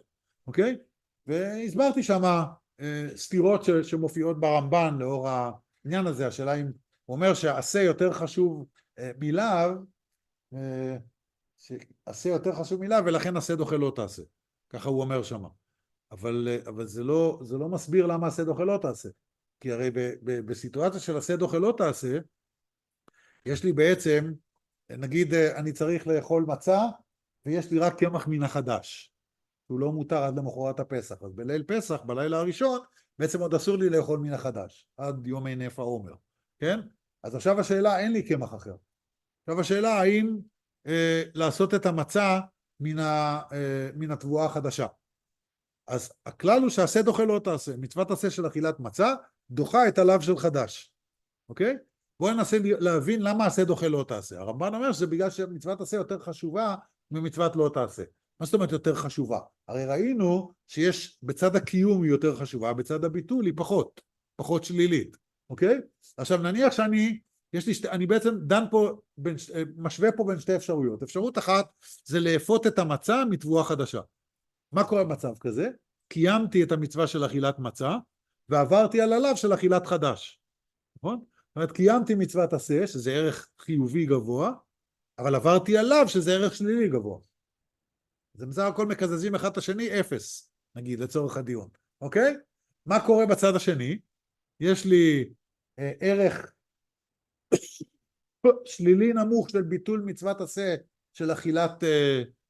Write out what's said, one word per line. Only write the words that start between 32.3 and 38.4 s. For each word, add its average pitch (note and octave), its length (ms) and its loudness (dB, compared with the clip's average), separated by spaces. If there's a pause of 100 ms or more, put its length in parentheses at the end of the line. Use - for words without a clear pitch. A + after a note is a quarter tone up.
הראשון, B3 400 -2 (400)
בעצם D#3 220 -2
עוד E3 120 -2
אסור G3 240 0
לי F#3 120 2
לאכול D3+ 300 2
מן D3 140 -6
החדש, G#2+ 540 -10 (100)
עד C3+ 300 -8
יום C3 180 -6
עין B2+ 160 -6
נפע B2+ 200 -10
עומר, A2+ 320 -6 (460)
כן? F#3 200 -2 (440)
אז A2+ 120 -10
עכשיו G3 240 2
השאלה, G3 400 2
אין A3 140 0
לי G#3+ 100 0
קמח B2+ 320 -4